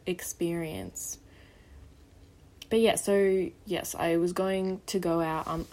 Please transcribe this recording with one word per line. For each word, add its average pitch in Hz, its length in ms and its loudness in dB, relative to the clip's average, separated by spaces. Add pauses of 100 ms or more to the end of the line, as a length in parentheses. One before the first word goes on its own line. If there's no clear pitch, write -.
experience. 165 1120 -4 (1500)
But 220 100 4
yeah, 220 160 6
so, 196 540 4 (160)
yes, - 280 -4
I 170 240 2
was 175 160 2
going 190 540 0
to 196 120 -2
go 165 220 0
out. 160 260 -2
Um, 165 260 -4